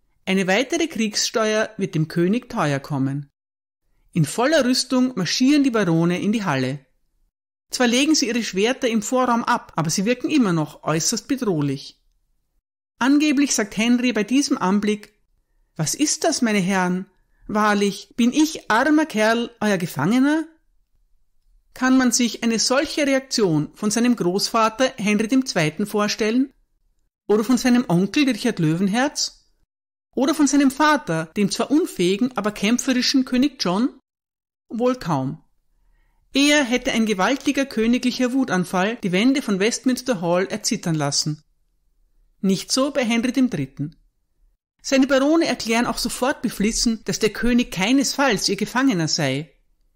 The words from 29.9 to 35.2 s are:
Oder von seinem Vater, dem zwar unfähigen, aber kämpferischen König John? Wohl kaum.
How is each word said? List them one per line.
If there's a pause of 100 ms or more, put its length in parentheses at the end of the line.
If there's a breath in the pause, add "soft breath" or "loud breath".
Oder
von
seinem
Vater,
dem
zwar
unfähigen,
aber
kämpferischen
König
John? (720)
Wohl
kaum. (920)